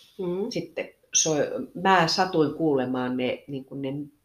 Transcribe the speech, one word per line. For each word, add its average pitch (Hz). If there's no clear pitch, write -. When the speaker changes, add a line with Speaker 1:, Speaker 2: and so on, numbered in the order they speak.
Speaker 1:
Mm. 190
Speaker 2:
sitten -
so-, 156
mä 185
satuin 170
kuulemaan 127
ne, 127
niinku 135
ne, 135